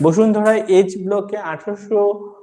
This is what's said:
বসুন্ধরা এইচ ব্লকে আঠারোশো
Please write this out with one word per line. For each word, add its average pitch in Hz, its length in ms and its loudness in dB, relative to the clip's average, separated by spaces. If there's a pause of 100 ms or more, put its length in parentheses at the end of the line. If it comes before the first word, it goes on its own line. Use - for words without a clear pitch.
বসুন্ধরা 214 540 2
এইচ 190 340 2 (140)
ব্লকে 202 320 -4
আঠারোশো 202 640 -4 (420)